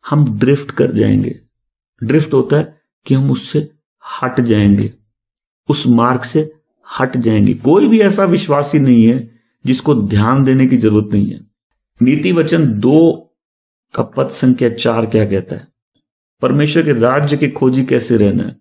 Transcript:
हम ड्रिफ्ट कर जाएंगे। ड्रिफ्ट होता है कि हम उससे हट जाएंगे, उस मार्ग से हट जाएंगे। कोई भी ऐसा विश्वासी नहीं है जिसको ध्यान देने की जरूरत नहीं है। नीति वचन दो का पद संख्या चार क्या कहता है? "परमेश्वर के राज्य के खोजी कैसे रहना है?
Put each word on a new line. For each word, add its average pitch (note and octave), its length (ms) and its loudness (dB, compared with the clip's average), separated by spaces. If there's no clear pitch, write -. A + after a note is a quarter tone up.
हम C3+ 300 0
ड्रिफ्ट C#3+ 320 -2
कर - 200 -2
जाएंगे। G#2 480 -2
ड्रिफ्ट D3 300 -2
होता C#3 240 0
है - 240 -6
कि C3+ 80 -2
हम C3+ 180 0
उससे D3 380 -6
हट B2+ 200 -4
जाएंगे, G#2 520 2
उस C#3+ 180 -2
मार्ग A#2+ 340 2
से D#3 320 -4
हट C3 180 -2
जाएंगे। G#2+ 360 2
कोई E3 340 2
भी A3 120 4
ऐसा G3 240 2
विश्वासी D3 560 0
नहीं B2 280 4
है A#2+ 240 -2
जिसको B2+ 420 -2
ध्यान A2+ 360 0
देने C3 240 2
की B2+ 100 2
जरूरत G#2+ 360 2
नहीं G2+ 180 0
है। - 200 -18
नीति D3+ 280 2
वचन D#3 480 0
दो D#3 480 2
का - 80 -4
पद C3+ 260 -4
संख्या B2+ 400 0
चार A2+ 360 -2
क्या G#2+ 200 0
कहता G2 300 -6
है? - 120 -18
"परमेश्वर D3 420 0
के D3+ 80 0
राज्य C#3 460 0
के C#3+ 120 -2
खोजी C3 340 0
कैसे B2 340 -2
रहना G2+ 260 0
है? - 180 -10